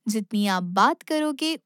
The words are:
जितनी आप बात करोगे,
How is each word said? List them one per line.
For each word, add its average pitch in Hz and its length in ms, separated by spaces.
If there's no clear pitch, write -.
जितनी 208 380
आप 185 160
बात 190 400
करोगे, 302 640